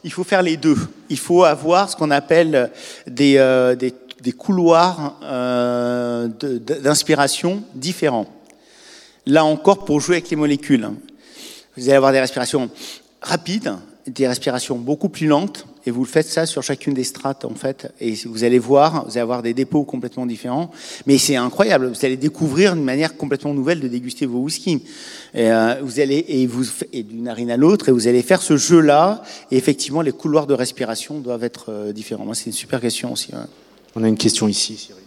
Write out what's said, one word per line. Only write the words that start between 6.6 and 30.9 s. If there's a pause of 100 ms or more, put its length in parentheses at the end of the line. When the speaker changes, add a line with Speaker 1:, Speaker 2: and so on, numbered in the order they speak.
Speaker 1:
d'inspiration (120)
différents. (1000)
Là
encore,
pour
jouer
avec
les
molécules. (880)
Vous
allez
avoir
des
respirations (500)
rapides, (320)
des
respirations
beaucoup
plus
lentes, (180)
et
vous
le
faites
ça
sur
chacune
des
strates,
en
fait,
et (120)
vous
allez
voir,
vous
allez
avoir
des
dépôts
complètement
différents, (360)
mais
c'est
incroyable,
vous
allez
découvrir
une
manière
complètement
nouvelle
de
déguster
vos
whiskies. (520)
Et,
euh,
vous
allez,
et
vous
fa-,
et
d'une
narine
à
l'autre,
et
vous
allez
faire
ce
jeu-là, (280)
et
effectivement,
les
couloirs
de
respiration